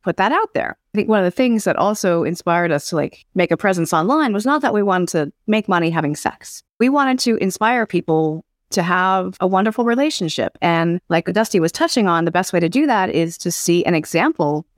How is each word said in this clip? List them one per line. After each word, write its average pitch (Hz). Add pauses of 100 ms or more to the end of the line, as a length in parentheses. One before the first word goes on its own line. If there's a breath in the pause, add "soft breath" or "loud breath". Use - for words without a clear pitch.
put 170
that 196
out 381
there. - (160)
I 208
think 214
one 220
of 185
the 180
things 240
that -
also 180
inspired 170
us 147
to, 175
like, -
make 175
a 170
presence 185
online 220
was 208
not 285
that 269
we 208
wanted 185
to 151 (140)
make 214
money 170
having 156
sex. - (180)
We 247
wanted 269
to 226
inspire 220
people 160 (240)
to 175
have 185
a 190
wonderful 214
relationship. 233
And 170
like 165
Dusty 185
was 165
touching 269
on, 170
the 165
best 180
way 175
to 170
do 285
that 202
is 165
to 175
see 175
an 180
example 160 (120)